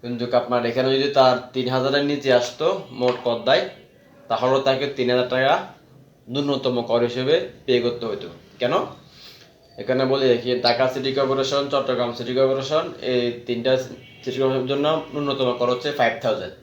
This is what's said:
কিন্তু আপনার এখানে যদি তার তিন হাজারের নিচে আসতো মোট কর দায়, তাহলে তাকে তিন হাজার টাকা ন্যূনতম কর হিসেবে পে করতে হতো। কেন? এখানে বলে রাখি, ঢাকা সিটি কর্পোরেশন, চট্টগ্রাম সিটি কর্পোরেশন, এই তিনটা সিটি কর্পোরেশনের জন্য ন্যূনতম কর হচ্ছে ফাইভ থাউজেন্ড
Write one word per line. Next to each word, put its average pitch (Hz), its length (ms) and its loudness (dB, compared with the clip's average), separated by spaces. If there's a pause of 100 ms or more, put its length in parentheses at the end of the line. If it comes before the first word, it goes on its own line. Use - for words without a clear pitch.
কিন্তু 120 220 -6 (160)
আপনার 120 200 0 (100)
এখানে 131 240 2
যদি 139 140 2 (100)
তার 127 160 8 (200)
তিন 127 200 -2
হাজারের 135 360 0
নিচে 139 280 -2
আসতো - 280 -2 (340)
মোট 123 240 2
কর 117 220 0
দায়, 160 180 2 (680)
তাহলে 123 260 2 (100)
তাকে 135 200 0 (100)
তিন 127 160 0
হাজার 123 220 0
টাকা 131 180 2 (800)
ন্যূনতম 135 440 -2 (140)
কর 120 180 2
হিসেবে 127 260 0 (320)
পে 127 80 2 (100)
করতে 117 260 -2
হতো। 90 180 -8 (320)
কেন? 123 140 0 (1080)
এখানে 127 200 0 (100)
বলে 135 200 2
রাখি, 117 180 0 (160)
ঢাকা 120 260 4
সিটি 131 240 -4
কর্পোরেশন, 135 460 0 (100)
চট্টগ্রাম 127 460 0
সিটি 120 200 -6
কর্পোরেশন, 135 460 2 (260)
এই 123 120 2 (240)
তিনটা 120 260 0 (500)
সিটি 127 180 -6
কর্পোরেশনের 131 320 0
জন্য 143 140 0 (260)
ন্যূনতম 143 360 -2 (120)
কর 120 120 2
হচ্ছে 123 160 -4 (120)
ফাইভ 113 140 4 (100)
থাউজেন্ড 95 380 -2